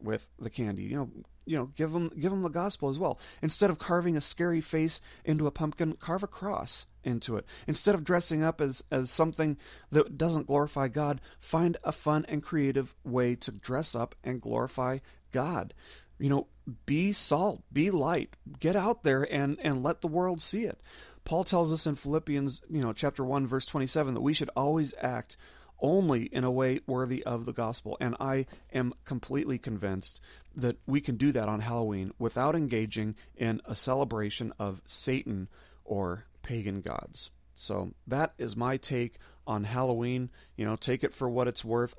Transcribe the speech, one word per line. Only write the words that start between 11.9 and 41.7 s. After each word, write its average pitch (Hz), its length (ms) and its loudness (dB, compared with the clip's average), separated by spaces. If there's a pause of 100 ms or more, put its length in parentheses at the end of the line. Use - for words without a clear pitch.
fun 156 360 2
and 151 160 -2
creative 135 600 2
way 123 320 2
to 120 160 -6
dress 127 440 -4
up 117 180 -4 (100)
and 123 180 -4
glorify 127 580 -2 (320)
God. 147 420 -2 (460)
You 139 100 2
know, 139 180 2 (380)
be 175 280 2
salt, 170 580 2
be 165 200 2
light, 165 440 0 (240)
get 170 160 4
out 202 280 2
there 135 280 4
and, 139 300 0
and 139 200 0
let 156 200 0
the 175 60 0
world 175 340 0
see 214 240 0
it. - 160 -6 (420)
Paul 170 200 2
tells 170 280 4
us 160 140 0
in 151 100 2
Philippians, 143 720 0
you 151 120 0
know, 117 120 2
chapter 139 300 -2
one, 135 240 0
verse 131 180 -2
twenty-seven, 135 480 0
that 110 80 -2
we 143 120 4
should 151 220 -2
always 147 460 2
act 123 360 -4 (420)
only 147 440 4
in - 200 0
a 127 80 2
way 131 360 2
worthy 127 360 0
of 117 220 -4
the 120 80 -4
gospel. 113 460 -4
And 120 200 0
I 135 280 0 (260)
am 127 200 0 (120)
completely 131 520 -2
convinced 98 640 -4 (360)
that 123 220 0 (100)
we 139 140 2
can 123 160 -2
do 139 160 4
that 110 160 0
on 107 100 0
Halloween 107 580 -2
without 123 380 0
engaging 110 600 0 (200)
in 113 300 0
a 117 100 -8
celebration 117 840 0
of 98 280 -4
Satan 107 640 -2 (340)
or 98 400 -4 (180)
pagan 101 400 -4
gods. - 480 -8 (240)
So 95 380 -4 (160)
that 143 300 0
is 113 180 -4
my 123 220 0
take 120 400 -4 (280)
on 107 200 -2
Halloween. 123 640 0 (260)
You 107 100 -2
know, 110 120 0
take 123 260 0
it - 100 0
for 127 160 -2
what 123 200 2
it's - 160 -4
worth. 120 340 0